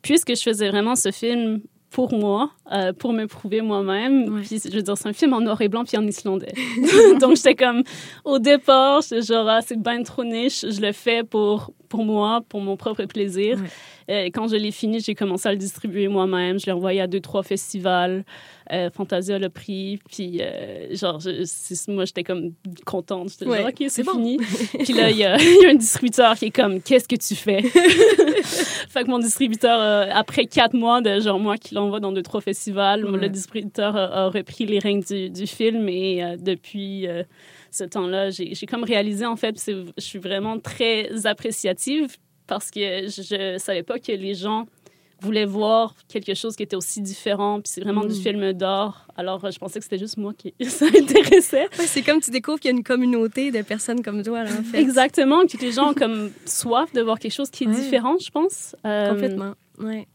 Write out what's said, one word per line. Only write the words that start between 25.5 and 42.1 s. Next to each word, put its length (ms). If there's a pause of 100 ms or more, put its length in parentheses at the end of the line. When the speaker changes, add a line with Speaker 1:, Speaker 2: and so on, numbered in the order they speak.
Speaker 1:
y 20
a 40
un 60
distributeur 600
qui 100
est 60
comme, « 300
Qu'est-ce 260
que 80
tu 200
fais ? » 260 (100)
<laughs> 720 (460)
Fait 140
que 60
mon 100
distributeur, 600
euh, 320
après 340
quatre 280
mois 280
de, 180
genre, 200
moi 180
qui 180
l'envoie 240
dans 120
deux, 120
trois 180
festivals, 640
Speaker 2:
Ouais. 140
Speaker 1:
le 100
distributeur 640
a, 300
a 40
repris 360
les 140
rênes 220
du, 280
du 180
film. 420
Et, 340
euh, 140
depuis, 720
euh, 160 (480)
ce 120
temps-là, 460
j'ai, 260
j'ai 100
comme 180
réalisé, 420
en 100
fait, 220
c'est, 180 (220)
je 60
suis 160
vraiment 400
très 680
appréciative 920 (300)